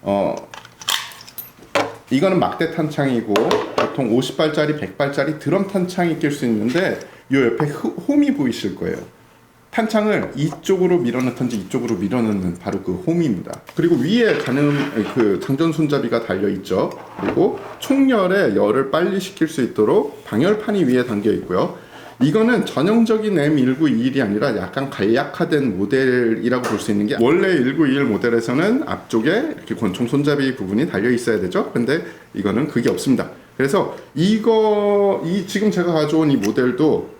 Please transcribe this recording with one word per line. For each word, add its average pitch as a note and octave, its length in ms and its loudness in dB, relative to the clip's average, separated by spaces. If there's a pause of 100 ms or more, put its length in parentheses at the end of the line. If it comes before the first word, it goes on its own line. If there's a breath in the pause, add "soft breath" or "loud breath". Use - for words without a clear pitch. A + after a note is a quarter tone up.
어, G2 320 0 (1800)
이거는 E3+ 300 2
막대 - 320 -2
탄창이고, C3+ 640 -2 (420)
보통 C3+ 400 0
오십 C3 220 -2
발짜리, D3+ 400 0
백 - 200 -10
발짜리 C#3+ 420 -2
드럼 F#3+ 280 -2
탄창이 F3 520 -2
낄 D3 120 0
수 C#3+ 140 -6
있는데, A#2+ 560 0 (320 loud breath)
요 C3+ 140 4
옆에 - 180 0
흐-, - 240 -4 (180)
홈이 C#4+ 260 4
보이실 A#2 420 -2
거예요. F2 220 -6 (720 soft breath)
탄창을 G#3+ 680 0
이쪽으로 F3+ 600 0
밀어넣든지 B2 600 -2
이쪽으로 A2+ 400 -4
밀어넣는 G2 600 -2
바로 F#2+ 240 -6
그 F2+ 240 -6
홈입니다. D#3+ 560 -2 (140)
그리고 F3 220 4
위에 F#3 420 2
가늠, C#3 760 0
그 G#2 260 2
장전 D#3+ 320 0
손잡이가 C#3 540 0
달려 G2 240 -2
있죠. F#2+ 400 -2 (320)
그리고 - 380 0 (180)
총열의 G3+ 800 2
열을 A2+ 340 2
빨리 F#3 300 2
식힐 - 280 -4
수 D3 140 -2
있도록 A#2 640 0
방열판이 F#3+ 600 0
위에 B2 200 2
담겨 G#2 280 0
있고요. F#2 440 -2 (420 loud breath)
이거는 A3 460 4
전형적인 G#3+ 720 2
엠 D3 220 2
일구 C3 300 2
이일이 B2 300 0
아니라 G#2+ 380 0
약간 A2 320 -6
간략화된 C3+ 880 0
모델이라고 A#2+ 920 0
볼 G#2 100 -2
수 - 100 -8
있는 G#2 160 0
게, G#2+ 140 -2
원래 E3+ 300 4
일구이일 C#3 560 2
모델에서는 B2 840 0
앞쪽에 A2 420 -2 (280)
이렇게 - 180 -8
권총 A#2 320 -2
손잡이 C#3+ 480 0
부분이 G#2 340 -2
달려 G#2+ 220 0
있어야 A#2 280 0
되죠. F#2 320 -2
근데 C3 320 -2 (300 loud breath)
이거는 G#2 360 0
그게 A#2+ 200 0
없습니다. G2+ 400 0 (260 loud breath)
그래서 D3 400 0 (200 loud breath)
이거, G#3 1080 2
이 F3+ 220 -2
지금 G#3 240 0
제가 F3 220 0
가져온 D#3 400 2
이 C3+ 60 4
모델도 A#2+ 840 0